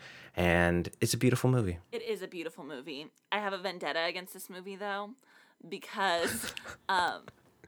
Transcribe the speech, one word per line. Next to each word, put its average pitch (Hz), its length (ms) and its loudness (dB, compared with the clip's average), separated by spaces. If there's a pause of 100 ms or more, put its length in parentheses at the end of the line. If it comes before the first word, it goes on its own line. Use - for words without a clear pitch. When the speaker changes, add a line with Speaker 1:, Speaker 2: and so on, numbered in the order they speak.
(360)
Speaker 1:
And 87 540 6 (120)
it's 113 120 4
a 117 40 0
beautiful 123 320 4
movie. 98 300 2 (120)
Speaker 2:
It 233 100 -4
is 208 200 -4
a 185 60 -8
beautiful 165 360 -8
movie. 147 440 -10 (240)
I 202 80 0
have 202 140 -2
a 190 40 -2
vendetta 175 480 -2
against 180 280 -4
this 185 160 -14
movie, 190 260 -10
though, 202 360 -4 (560)
because, 180 880 0 (160)
<laughs> - 200 -10
um, 160 340 2 (440)